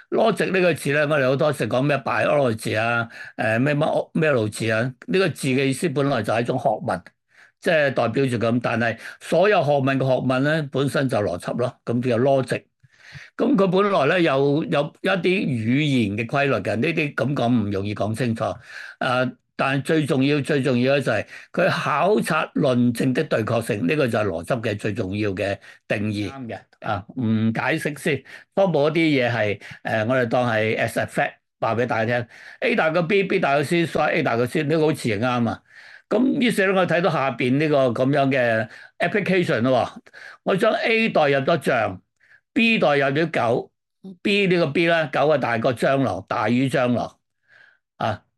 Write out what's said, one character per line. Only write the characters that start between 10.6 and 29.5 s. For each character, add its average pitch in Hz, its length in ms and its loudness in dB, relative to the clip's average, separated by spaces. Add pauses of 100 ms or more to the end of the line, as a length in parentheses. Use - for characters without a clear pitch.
本 139 160 0
身 139 200 -2
就 120 100 -2
邏 90 200 -2
輯 - 200 -6
咯， 123 260 -4
咁 123 180 -2
叫 120 160 0
logic。 131 460 0 (720)
咁 - 180 2
佢 196 140 4
本 196 240 2
來 165 140 2
呢， 180 140 2
有， 143 440 2
有 156 380 -2
一 185 60 -2
啲 185 140 0
語 135 840 0
言 101 100 -4
嘅 113 80 -4
規 143 200 0
律 135 100 2
嘅， 101 200 -4
呢 131 120 0
啲 160 260 -4
咁 135 200 -2
講 127 140 0
唔 110 220 2
容 98 160 -4
易 104 80 -4
講 104 220 -2
清 120 180 -2
楚。 110 100 -4 (540)
呃， 127 320 0 (260)
但 139 220 0
係 131 40 -2
最 156 240 0
重 131 180 2
要、 143 160 2
最 143 200 0
重 127 180 2
要 131 180 2
呢， 143 40 0
就 131 100 -2
係 104 160 -2 (260)
佢 175 180 2
考 160 500 0
察 160 240 -2 (100)
論 123 400 2
證 131 180 0
的 156 120 0
對 135 200 -2
確 113 180 -2
性， 110 240 -4
呢 156 100 0
個 147 100 2
就 113 120 -2
係 107 80 0
邏 87 180 -4
輯 123 160 -2
嘅 110 180 -4
最 107 140 -4
重 95 240 -4
要 107 140 -2
嘅 98 280 -4 (280)
定 107 240 -2
義。 101 200 -6
啱 131 180 -14
嘅， 98 120 -12 (200)
啊， 101 260 -6 (100)
唔 110 380 0
解 135 240 -2
釋 151 200 -6
先， - 240 -4 (320)
初 196 160 2
步 151 180 2
一 160 40 0
啲 - 0 -
嘢 147 400 2
係， 107 300 -2 (220)